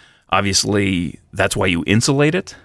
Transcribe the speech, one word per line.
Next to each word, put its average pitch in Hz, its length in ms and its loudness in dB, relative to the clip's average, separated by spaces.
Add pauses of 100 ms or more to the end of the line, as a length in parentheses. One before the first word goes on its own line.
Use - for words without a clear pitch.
(300)
Obviously, 98 920 0 (140)
that's 98 220 -2
why 98 120 0
you 85 180 0
insulate 135 480 2
it, - 320 -6